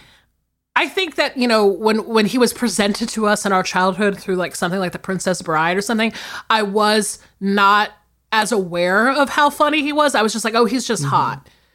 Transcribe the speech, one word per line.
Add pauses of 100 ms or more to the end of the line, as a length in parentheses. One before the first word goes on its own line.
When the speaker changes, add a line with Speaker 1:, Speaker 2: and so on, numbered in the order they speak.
(760)
Speaker 1:
I
think
that,
you
know,
when,
when
he
was
presented
to
us
in
our
childhood
through,
like,
something
like
The
Princess
Bride
or
something, (340)
I
was (220)
not (420)
as
aware
of
how
funny
he
was.
I
was
just
like,
"Oh,
he's
just
Speaker 2:
Mm-hmm.
Speaker 1:
hot." (280)